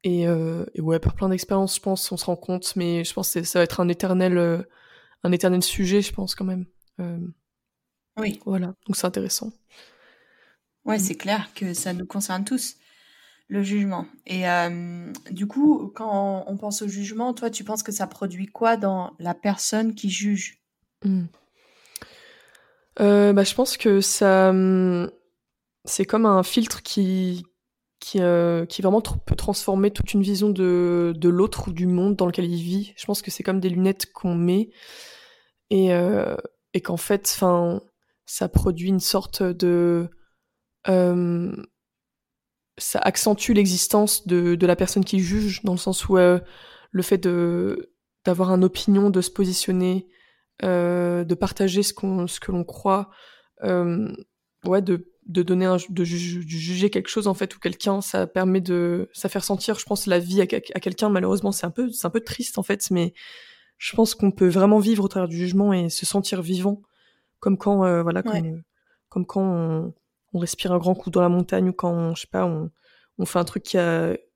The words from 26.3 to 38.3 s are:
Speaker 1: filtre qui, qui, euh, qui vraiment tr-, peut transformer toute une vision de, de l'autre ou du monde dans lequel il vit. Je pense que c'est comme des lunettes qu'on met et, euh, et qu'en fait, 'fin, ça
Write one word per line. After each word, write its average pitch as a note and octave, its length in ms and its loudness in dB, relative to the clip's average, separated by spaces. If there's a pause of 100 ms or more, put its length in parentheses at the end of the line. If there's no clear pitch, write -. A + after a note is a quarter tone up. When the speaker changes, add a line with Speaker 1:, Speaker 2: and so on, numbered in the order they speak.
Speaker 1:
filtre - 400 -2
qui, F#3 600 -2 (560)
qui, - 220 -4
euh, E3+ 440 2
qui E3+ 160 -8
vraiment G3 200 4
tr-, - 240 -6
peut - 100 2
transformer G3 560 0
toute - 220 -4
une G3+ 80 4
vision G3 280 2
de, F3 680 2
de E3 140 4
l'autre F#3 400 2
ou - 40 -6
du F3 140 -2
monde F3+ 280 2
dans F#3 120 0
lequel F3 180 0
il E3+ 160 -2
vit. F#3+ 360 -4
Je - 80 -16
pense G3+ 160 -4
que - 100 -12
c'est - 120 -10
comme F#3+ 160 -2
des F#3 100 0
lunettes F#3 440 0
qu'on F3 220 -4
met F3+ 340 2 (1000)
et, F#3+ 240 4
euh, F3 420 2 (380)
et F3+ 80 0
qu'en E3+ 160 -4
fait, G3+ 300 -2
'fin, F3 540 2 (440)
ça - 220 -4